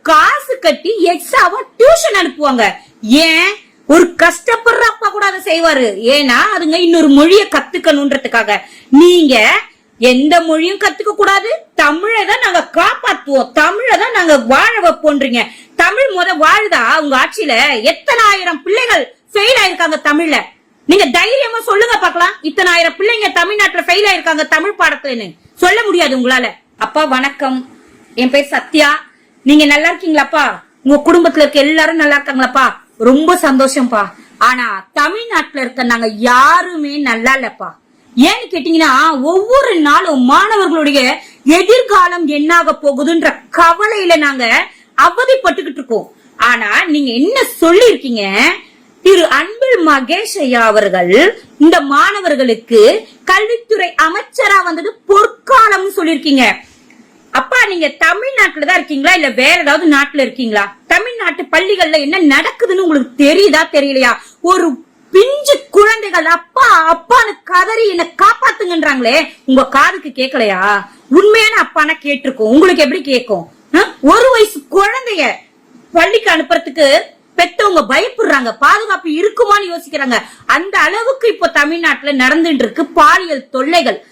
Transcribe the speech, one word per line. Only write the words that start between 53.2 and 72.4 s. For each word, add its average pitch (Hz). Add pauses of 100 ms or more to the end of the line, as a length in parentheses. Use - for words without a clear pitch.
கல்வித்துறை 403
அமைச்சரா 392
வந்தது 349
பொற்காலம்னு 403
சொல்லிருக்கீங்க. 277 (800)
அப்பா, 508 (120)
நீங்க 330
தமிழ்நாட்டுல 381
தான் 359
இருக்கீங்களா, 302
இல்ல 302
வேற 277
ஏதாவது 302
நாட்டுல 277
இருக்கீங்களா? 214 (120)
தமிழ்நாட்டு 381
பள்ளிகள்ல 320
என்ன 320
நடக்குதுன்னு 370
உங்களுக்கு 294
தெரியுதா, 320 (140)
தெரியலையா? 269 (240)
ஒரு 349 (420)
பிஞ்சு 554
குழந்தைகள் 415
அப்பா, 339
அப்பான்னு 440 (120)
கதறி 403
"என்ன 339 (160)
காப்பாத்துங்கன்றாங்களே", 311 (180)
உங்க 262
காதுக்கு 320
கேட்கலையா? 208 (260)
உண்மையான 427
அப்பானா 311 (120)
கேட்டிருக்கோம். 262